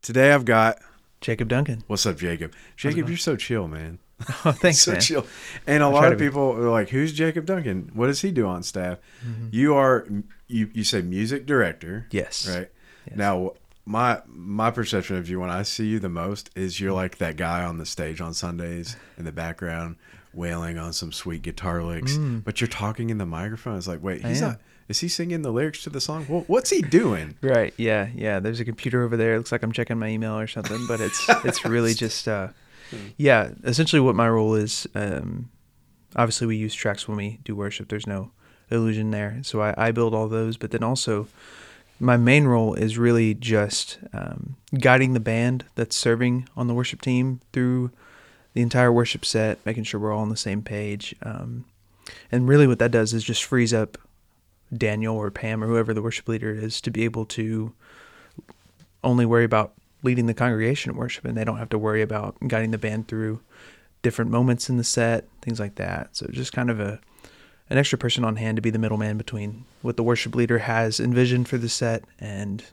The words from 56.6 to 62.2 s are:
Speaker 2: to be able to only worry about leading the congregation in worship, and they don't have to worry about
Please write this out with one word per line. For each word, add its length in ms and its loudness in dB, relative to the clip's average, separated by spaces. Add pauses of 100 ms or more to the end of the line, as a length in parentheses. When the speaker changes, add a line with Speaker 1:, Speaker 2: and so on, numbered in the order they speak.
Speaker 2:
to 100 -4
be 100 0
able 240 -2
to 460 -4 (1300)
only 220 4
worry 180 6
about 280 2 (300)
leading 240 2
the 80 0
congregation 580 0
in 40 -8
worship, 280 -8
and 120 -4
they 80 -2
don't 140 -4
have 120 -8
to 80 0
worry 240 0
about 340 -4 (100)